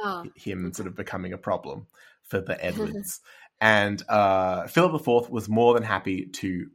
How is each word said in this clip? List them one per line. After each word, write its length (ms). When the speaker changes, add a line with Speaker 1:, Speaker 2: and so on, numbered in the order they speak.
Speaker 1:
Ah, 220
Speaker 2:
h-, 180
him 240
Speaker 1:
okay. 60
Speaker 2:
sort 160
of 80
becoming 360
a 60
problem 480
for 160
the 240
Speaker 1:
<laughs> 0
Speaker 2:
Edwards. 560
And, 480
uh, 580
Philip 260
the 60
Fourth 320
was 180
more 260
than 100
happy 420
to 480